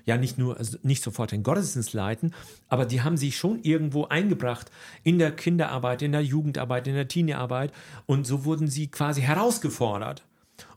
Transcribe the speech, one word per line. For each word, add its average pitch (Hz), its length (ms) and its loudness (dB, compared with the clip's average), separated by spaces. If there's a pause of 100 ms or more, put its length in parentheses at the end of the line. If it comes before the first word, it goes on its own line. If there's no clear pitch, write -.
ja, 117 120 4
nicht 127 200 0
nur, 127 200 0
also 117 240 -6
nicht 135 220 2
sofort 110 280 -4
den 104 120 -2
Gottesdienst 160 500 -2
leiten, 117 400 -2 (360)
aber 127 160 2
die 120 160 0
haben 156 160 2
sich 139 200 -2
schon 226 260 -2
irgendwo 156 420 2
eingebracht 147 640 0 (320)
in 175 160 6
der 156 160 4
Kinderarbeit, 131 680 0
in 147 120 0
der 151 100 2
Jugendarbeit, 131 640 0
in 135 80 0
der 139 140 0
Teenie-Arbeit. 135 640 0 (320)
Und 135 200 2
so 135 200 -2
wurden 156 220 0
sie 147 200 -2
quasi 143 340 -2
herausgefordert. 127 1040 0 (520)